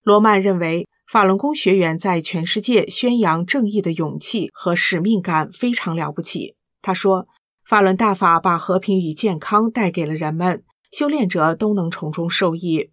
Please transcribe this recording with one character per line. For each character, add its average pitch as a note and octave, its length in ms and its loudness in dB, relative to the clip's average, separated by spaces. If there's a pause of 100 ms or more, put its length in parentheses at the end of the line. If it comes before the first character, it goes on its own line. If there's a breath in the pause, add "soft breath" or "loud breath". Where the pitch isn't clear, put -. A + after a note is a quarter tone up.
罗 G#3 180 6
曼 G#3 220 4
认 F#3+ 180 2
为， E3+ 280 -2 (220)
法 G#3+ 140 4
轮 F#3+ 140 4
功 D4 180 -2
学 G3 220 2
员 E3 200 2
在 F3+ 220 0
全 E3 260 -4
世 G#3+ 140 -4
界 G#3+ 280 2
宣 A#3+ 320 0
扬 E3+ 260 2
正 B3 200 0
义 G#3 160 0
的 E3+ 120 -2
勇 D3+ 260 -4
气 - 320 -4
和 F3 240 -2
使 E3+ 240 -2
命 G3+ 220 2
感 D#3+ 280 -2
非 B3 220 -4
常 F3 240 -4
了 D3+ 160 -6
不 E3 100 -8
起。 - 340 -8 (260)
他 F#3+ 120 -2
说， F#3+ 340 0 (360 soft breath)
法 G#3+ 160 2
轮 F#3+ 160 4
大 F#3+ 180 2
法 E3+ 260 4
把 E3+ 180 0
和 F3+ 200 -2
平 F#3+ 220 0
与 D#3+ 140 -2
健 F3 260 -2
康 A3 320 0
带 G#3 180 0
给 F3 160 -4
了 D3+ 80 -4
人 D#3+ 200 -4
们， F3 300 -2 (280)
修 D4 160 -2
炼 C#4+ 220 0
者 E3 260 2
都 G#3+ 180 0
能 F3 160 -2
从 D#3 220 -8
中 E3+ 180 -4
受 F3 240 0
益。 E3 400 -4